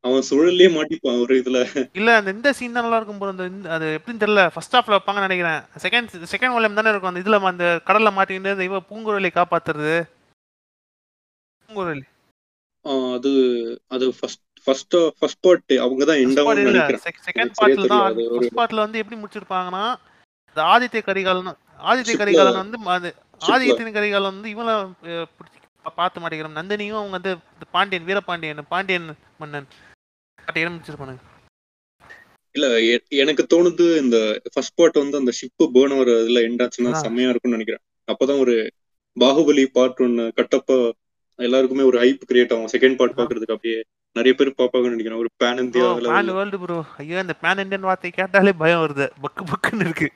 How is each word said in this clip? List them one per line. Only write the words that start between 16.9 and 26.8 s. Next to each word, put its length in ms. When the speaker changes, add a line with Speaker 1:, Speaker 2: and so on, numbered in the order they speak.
Speaker 2:
செக்-, 280
செகண்ட் 60
Speaker 1:
எனக்கு 200
சரியா 220
Speaker 2:
பார்ட்ல 80
Speaker 1:
தெரியல. 20
Speaker 2:
தான். 260
Speaker 1:
அது 180
ஒரு 180
Speaker 2:
ஃபர்ஸ்ட் 100
பார்ட்ல 180
வந்து 220
எப்படி 220
முடிச்சிருப்பாங்கன்னா, 760
இந்த 140
ஆதித்ய 400
கரிகாலன், 540
ஆதித்ய 360
Speaker 1:
ஷிப்ல, 20
Speaker 2:
கரிகாலன் 540
வந்து, 200
அது 240
Speaker 1:
ஷிப்ல. 120
Speaker 2:
ஆதித்யன் 420
கரிகாலன் 400
வந்து 180
இவள, 220
அ, 140
பிடிச்சி 560
பா-, 100
பார்த்து 260
மாட்டேங்கிறான். 380
நந்தினியும் 400